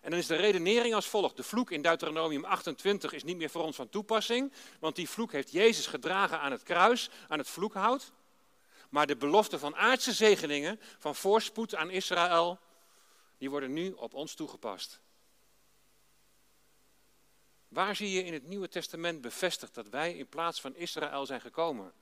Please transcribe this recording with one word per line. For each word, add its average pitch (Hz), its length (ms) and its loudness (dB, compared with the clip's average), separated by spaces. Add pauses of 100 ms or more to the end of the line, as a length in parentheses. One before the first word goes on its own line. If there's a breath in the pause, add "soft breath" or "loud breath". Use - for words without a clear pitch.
En 156 100 -8
dan 175 80 0
is 202 80 -2
de 160 100 0
redenering 208 580 4
als 202 120 0
volgt. 185 300 0
De - 60 -10
vloek 233 280 -2
in 151 120 -4
Deuteronomium 160 640 0
achtentwintig 190 680 -2
is 135 120 -10
niet 175 120 -6
meer 160 140 -4
voor 170 120 -4
ons 160 140 -4
van 127 120 -10
toepassing, 226 640 0 (280 loud breath)
want 160 160 -2
die 170 120 -4
vloek - 240 -6
heeft 139 200 -4
Jezus 220 340 4
gedragen 165 540 0
aan 139 120 0
het 117 100 -6
kruis, 202 480 4 (180 loud breath)
aan 156 100 -2
het 143 100 -4
vloekhout. 208 640 -2 (760 soft breath)
Maar 147 160 4
de 143 100 0
belofte 156 420 4
van 147 180 -6
aardse 240 360 4
zegeningen, 180 680 4 (180 loud breath)
van 147 160 -4
voorspoed 214 600 0
aan 165 160 -2
Israël, 175 680 2 (800 soft breath)
die 135 120 -6
worden 139 220 -4
nu 175 200 -4
op 117 220 -12
ons 151 200 -8
toegepast. - 680 -10 (2750)
Waar 196 280 0
zie 208 140 -4
je 185 140 0
in 175 80 -8
het 135 140 -8
Nieuwe 190 220 -8
Testament 165 520 -6
bevestigd - 540 -6
dat 107 140 -14
wij 160 280 -4
in 143 120 -12
plaats 165 320 -4
van 131 160 -12
Israël 147 500 -6
zijn 123 140 -8
gekomen? 123 600 -6